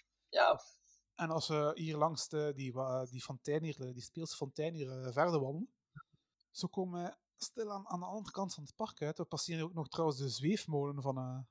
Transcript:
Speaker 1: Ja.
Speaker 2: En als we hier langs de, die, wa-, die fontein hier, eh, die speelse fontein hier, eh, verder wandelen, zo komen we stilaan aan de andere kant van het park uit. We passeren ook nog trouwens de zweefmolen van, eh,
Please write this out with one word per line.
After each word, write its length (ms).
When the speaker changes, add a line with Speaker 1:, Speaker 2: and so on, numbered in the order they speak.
Speaker 1:
Ja. 320
Speaker 2:
En 160
als 180
we 260
hier 220
langs 320
de, 260
die, 180
wa-, 320
die 180
fontein 400
hier, 240
eh, 60
die 100
speelse 340
fontein 380
hier, 160
eh, 100
verder 280
wandelen, 340
zo 180
komen 340
we 140
stilaan 440
aan 120
de 60
andere 240
kant 240
van 100
het 120
park 260
uit. 160
We 60
passeren 400
ook 100
nog 140
trouwens 300
de 100
zweefmolen 760
van, 160
eh, 200